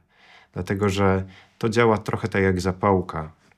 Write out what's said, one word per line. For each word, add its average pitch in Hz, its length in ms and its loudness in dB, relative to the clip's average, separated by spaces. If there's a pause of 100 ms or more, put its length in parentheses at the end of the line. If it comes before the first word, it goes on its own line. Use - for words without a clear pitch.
(520)
Dlatego, 98 360 -2
że 95 360 0 (340)
to 117 100 -2
działa 110 300 4
trochę 101 300 -6
tak 101 140 0
jak 92 180 2
zapałka, 90 720 -2 (260)